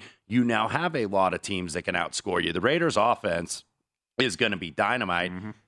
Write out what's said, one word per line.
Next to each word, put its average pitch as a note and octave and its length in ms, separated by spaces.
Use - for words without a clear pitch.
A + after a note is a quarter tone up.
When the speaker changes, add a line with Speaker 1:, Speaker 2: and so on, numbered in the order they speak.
Speaker 1:
you A#2+ 160
now A2+ 240
have D#3+ 280
a A2+ 120
lot F#2+ 260
of F2 80
teams F#2 320
that F2 80
can F2+ 140
outscore F2 480
you. E2 100
The E2+ 80
Raiders' D3+ 360
offense G2+ 680
is A#2+ 160
gonna G#2 220
be E2+ 120
dynamite, F#2 600
Speaker 2:
Mm-hmm. F#2 180